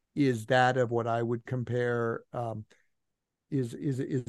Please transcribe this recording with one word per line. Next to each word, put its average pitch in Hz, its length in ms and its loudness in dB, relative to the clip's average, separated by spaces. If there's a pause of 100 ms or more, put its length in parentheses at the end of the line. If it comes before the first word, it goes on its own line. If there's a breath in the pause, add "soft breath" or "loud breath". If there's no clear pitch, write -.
(160)
is 123 320 2
that 127 300 6
of 120 140 2
what 117 160 0
I 117 140 0
would 120 240 -2
compare, 120 760 -2 (120)
um, 113 320 -6 (840)
is, 127 220 0
is, 139 260 -2
is 127 280 -2